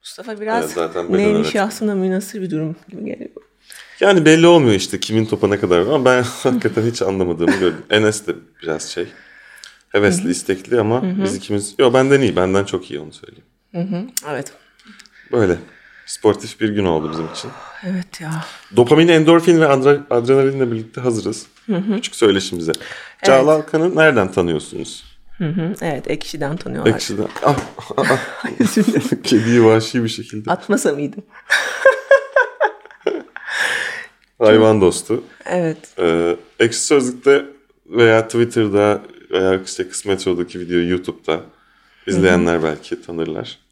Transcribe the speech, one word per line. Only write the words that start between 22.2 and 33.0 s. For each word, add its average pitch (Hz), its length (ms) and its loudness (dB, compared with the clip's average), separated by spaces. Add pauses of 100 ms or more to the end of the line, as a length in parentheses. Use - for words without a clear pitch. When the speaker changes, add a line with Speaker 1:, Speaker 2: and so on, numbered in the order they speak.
Speaker 1:
Evet. - 480 -18
Speaker 2:
Çağla 135 300 6
Alkan'ı 156 420 -2
nereden 127 360 4
tanıyorsunuz? - 720 -4 (340)
Speaker 1:
Hı 190 100 -6
hı, 170 320 -4
evet, 156 300 -6
Ekşi'den 147 460 -8
tanıyorlar. 123 380 -2
Speaker 2:
Ekşi'den. 104 340 -6 (160)
Ah, 143 120 2 (400)
ah, - 140 -2
ah. - 440 -4
Speaker 1:
<laughs> - 60 -6
Özür - 240 0
dilerim. - 380 -2
Speaker 2:
Kediyi 117 420 2
vahşi 110 400 2
bir 113 40 -4
şekilde. 110 420 -10
Speaker 1:
Atmasa 185 420 -2
mıydım? 147 360 -6
<laughs> - 2000 -2 (1120)